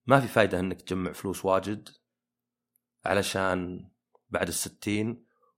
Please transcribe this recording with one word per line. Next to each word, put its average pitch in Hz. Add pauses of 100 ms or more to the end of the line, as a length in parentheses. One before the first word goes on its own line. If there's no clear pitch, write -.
ما 135
في 120
فايدة 95
إنك 92
تجمع 92
فلوس -
واجد 95 (1160)
علشان 92 (400)
بعد 87
الستين 107 (320)